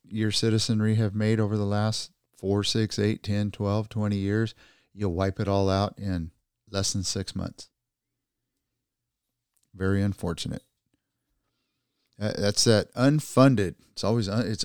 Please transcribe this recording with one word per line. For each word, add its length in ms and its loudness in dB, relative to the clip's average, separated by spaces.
your 260 -4
citizenry 640 2
have 180 0
made 280 0
over 160 0
the 80 0
last 480 -2
four, 240 0
six, 380 -2
eight, 240 0
ten, 260 -2
twelve, 380 -2
twenty 300 -2
years, 360 -2
you'll 180 -2
wipe 280 0
it 80 -4
all 200 2
out 300 0
in 320 -4
less 220 -2
than 100 -2
six 320 -6
months. 320 -8
Very 280 2
unfortunate. 600 -4
Uh, 180 -2
that's 240 0
that 320 4
unfunded. 800 4
It's 140 -8
always 240 2
un-, 180 -2
it's 180 -4